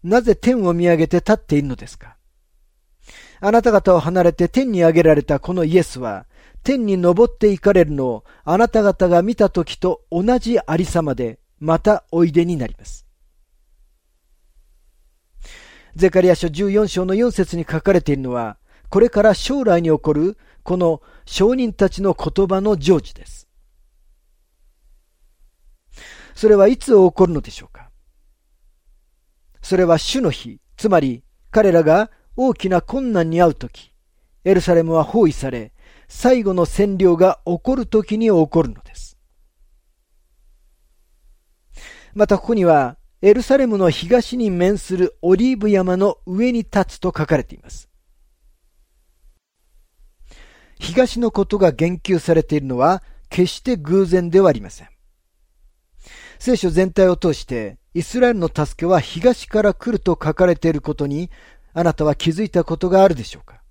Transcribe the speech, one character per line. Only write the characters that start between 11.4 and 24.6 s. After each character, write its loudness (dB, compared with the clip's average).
ま -2
た 0
お 2
い -2
で 2
に -4
な -6
り -12
ま -20
す。 -20
ゼ 4
カ 2
リ 4
ヤ 6
書 -2
十 -4
四 2
章 -4
の -2
四 0
節 -4
に -6
書 -4
か 0
れ 4
て -2
い 0
る -8
の -8
は、 -8
こ 0
れ 4
か 0
ら 4
将 -4
来 2
に -2
起 2
こ -2
る -2
こ -4
の -2
証 0
人 -4
た 0
ち -6
の 0
言 -2
葉 -2
の 0
成 2
就 -10
で -20
す。 -20